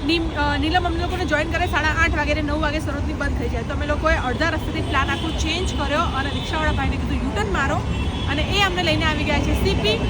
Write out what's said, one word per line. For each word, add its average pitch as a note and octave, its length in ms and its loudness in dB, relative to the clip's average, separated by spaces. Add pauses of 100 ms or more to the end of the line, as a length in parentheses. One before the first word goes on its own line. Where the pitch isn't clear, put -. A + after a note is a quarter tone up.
નીમ-, E4 300 0
અ, D4 220 2
નીલમ D#4+ 280 2
અમને E4+ 160 0
લોકોને F4 240 -2
જોઈન D4+ 260 0
કરે E4 160 0
સાડા D#4+ 200 0
આઠ E4 300 2
વાગે, D4 160 0
ને D4+ 80 0
નવ D4 200 -2
વાગે D4+ 180 0
સરોજની C#4+ 340 -4
બંધ C#4 260 -2
થઈ A#3 100 -2
જાય. A#3 140 -2
તો C#4+ 100 -4
અમે D4 120 -2
લોકોએ D4 300 2
અડધા C#4 340 0
રસ્તેથી D#4 320 -2
પ્લાન C#4 280 0
આખો C#4 200 -2
ચેન્જ D#4+ 440 0
કર્યો C#4+ 280 0
અને C#4 280 0
રિક્ષાવાળા A#3 420 -2
ભાઈને - 260 0
કીધું - 260 0
"યુ - 120 0
ટર્ન G#4 180 0
મારો", D4 220 0 (540)
અને C#4+ 120 0
એ F#4 200 2
અમને F4+ 220 2
લઈને D#4+ 220 2
આવી D4+ 180 0
ગયા D4 160 2
છે - 240 2
સી F#4+ 100 4
પી. G#4+ 240 2 (120)